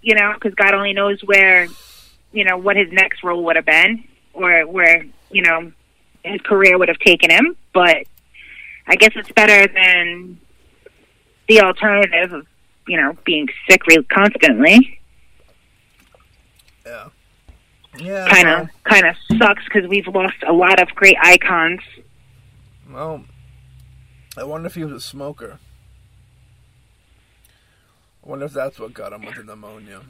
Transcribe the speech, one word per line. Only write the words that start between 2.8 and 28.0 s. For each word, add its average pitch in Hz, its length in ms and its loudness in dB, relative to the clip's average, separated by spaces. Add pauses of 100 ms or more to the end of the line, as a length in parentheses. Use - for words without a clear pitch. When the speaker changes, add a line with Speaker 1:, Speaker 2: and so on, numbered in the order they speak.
Speaker 1:
next 190 300 -2
role 175 220 -4
would 165 120 0
have 160 100 -2
been, 185 380 0 (280)
or 175 340 0
where, 165 380 0 (260)
you 190 120 -4
know, 165 280 -2 (540)
his 190 180 -10
career 196 360 2
would 175 100 0
have 165 100 -4
taken 170 320 2
him. 269 260 -2 (180)
But 170 300 2 (840)
I 185 100 0
guess 214 180 4
it's 214 180 -12
better 208 400 4
than 180 680 -2 (1080)
the 220 120 8
alternative 185 720 0
of, 151 140 -14 (400)
you 175 100 -6
know, 151 280 -2
being 151 240 -4 (200)
sick 185 180 2
re-, 160 180 4
constantly. 190 960 2 (1900)
Speaker 2:
Yeah. 117 220 -20 (880)
Yeah, 185 340 -8
Speaker 1:
Kinda, 170 380 2 (160)
Speaker 2:
well. 214 80 2
Speaker 1:
kinda 175 220 2 (220)
sucks 208 300 0
'cause 202 200 0
we've 196 180 -4
lost 185 300 -4 (100)
a 165 60 0
lot 180 280 2
of 180 140 0
great 190 260 4
icons. 175 600 2 (1120)
Speaker 2:
Well, 143 340 -12 (1120)
I 135 80 -14
wonder 156 240 -12
if 175 60 -16
he 165 100 -10
was 147 80 -12
a 117 80 -16
smoker. 139 580 -16 (2750)